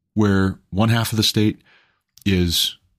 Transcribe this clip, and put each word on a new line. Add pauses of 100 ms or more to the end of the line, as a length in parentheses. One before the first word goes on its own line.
(120)
where (100)
one
half
of
the
state (640)
is (220)